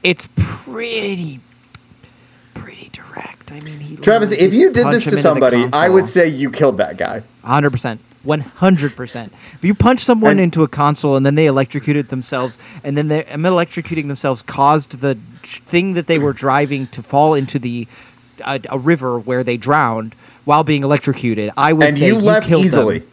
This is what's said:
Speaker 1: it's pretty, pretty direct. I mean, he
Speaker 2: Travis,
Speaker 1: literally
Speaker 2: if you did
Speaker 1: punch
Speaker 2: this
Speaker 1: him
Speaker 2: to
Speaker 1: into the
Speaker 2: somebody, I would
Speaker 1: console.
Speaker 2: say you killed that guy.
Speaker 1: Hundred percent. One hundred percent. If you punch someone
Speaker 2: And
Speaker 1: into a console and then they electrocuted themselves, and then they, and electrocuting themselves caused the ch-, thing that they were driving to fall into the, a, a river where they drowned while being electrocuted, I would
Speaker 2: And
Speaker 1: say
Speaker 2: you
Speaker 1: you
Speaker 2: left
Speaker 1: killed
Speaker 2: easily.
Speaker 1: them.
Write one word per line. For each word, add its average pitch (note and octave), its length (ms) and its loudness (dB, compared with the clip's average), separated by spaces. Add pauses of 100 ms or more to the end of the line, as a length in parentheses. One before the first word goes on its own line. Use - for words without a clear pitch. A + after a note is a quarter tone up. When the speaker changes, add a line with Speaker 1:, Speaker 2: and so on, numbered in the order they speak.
Speaker 1:
it's F3+ 320 -2
pretty, G3+ 1040 -6 (1120)
pretty - 400 -20
direct. - 580 -18
I D3 100 -18
mean, D3+ 180 -16
he D3 160 -14
Speaker 2:
Travis, G#3+ 340 2
Speaker 1:
literally F#3 180 2
Speaker 2:
if F#3+ 60 2
you F4+ 180 4
did A#3+ 120 2
Speaker 1:
punch A#3+ 120 4
Speaker 2:
this A#3 100 0
Speaker 1:
him D3+ 60 -2
Speaker 2:
to - 40 2
Speaker 1:
into - 0 -
the - 60 2
Speaker 2:
somebody, B2+ 520 2
I D#3 160 2
would F#3+ 120 6
Speaker 1:
console. F3+ 240 2
Speaker 2:
say - 20 0
you C#3 240 -4
killed C3 260 0
that F#2+ 200 -4
guy. F#2+ 260 -6 (200)
Speaker 1:
Hundred C#3+ 280 2
percent. A#2+ 300 -6 (220)
One D3+ 180 -2
hundred D#3+ 540 0
percent. A#2+ 380 -14 (200)
If - 100 -14
you F#3 120 2
punch A#3+ 280 2
someone A3 300 4
Speaker 2:
And G3+ 80 2
Speaker 1:
into E3 220 2
a D3+ 40 2
console D3 480 0
and C3+ 100 2
then C#3+ 100 4
they D#3 120 4
electrocuted C3+ 600 -2
themselves, B2+ 480 -6 (260)
and C#3+ 140 -6
then D3+ 100 -2
they, D3+ 180 -2
and D3 200 -8
electrocuting E3+ 640 -2
themselves C3+ 340 -4
caused C#3+ 580 0
the C3+ 160 -2 (280)
ch-, - 160 -18
thing F3+ 340 -2
that E3+ 140 -4
they E3 100 2
were C#3+ 160 0
driving C3+ 540 -2
to - 160 -16
fall D3+ 320 2
into C#3 240 -2
the, A#2+ 280 -6 (560)
a, C3+ 160 -6 (120)
a C3+ 80 -4
river C3 400 -2
where B2 240 -4
they B2 140 -2
drowned A2+ 580 0 (280)
while D3 200 2
being D3 200 0
electrocuted, B2 720 -2
I C#3+ 180 2
would D#3 140 4
Speaker 2:
And D3 100 0
Speaker 1:
say D3+ 100 2
Speaker 2:
you G#3+ 80 4
Speaker 1:
you A3+ 60 0
Speaker 2:
left G#3+ 260 2
Speaker 1:
killed E3+ 180 4
Speaker 2:
easily. A#2 340 2
Speaker 1:
them. - 140 -14